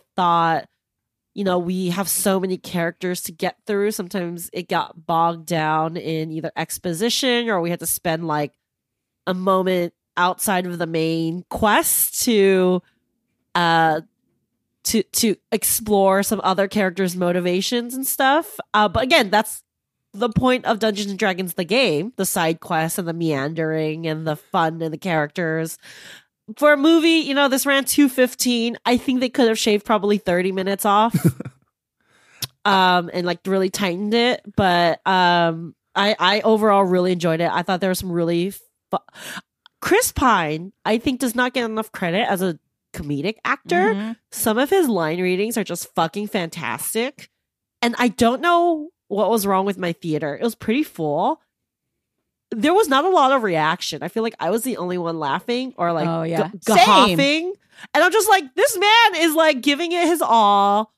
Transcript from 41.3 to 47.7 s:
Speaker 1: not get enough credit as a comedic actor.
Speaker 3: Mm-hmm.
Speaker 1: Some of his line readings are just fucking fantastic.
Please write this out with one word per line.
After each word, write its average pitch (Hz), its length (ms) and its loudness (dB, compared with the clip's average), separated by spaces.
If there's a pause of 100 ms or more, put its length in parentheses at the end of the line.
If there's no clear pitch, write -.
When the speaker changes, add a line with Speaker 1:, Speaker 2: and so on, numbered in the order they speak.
Speaker 1:
not 247 200 0
get 247 100 -2
enough 220 280 -4
credit 185 380 -2
as 185 120 0
a 180 160 -2 (340)
comedic 147 520 -6
actor. 359 500 0
Speaker 3:
Mm-hmm. 214 180 -6 (180)
Speaker 1:
Some 220 280 -2
of 277 120 0
his 381 180 4
line 170 320 0
readings 185 360 0
are 208 80 -2
just - 300 -10
fucking 185 340 -2
fantastic. 175 1000 -6 (520)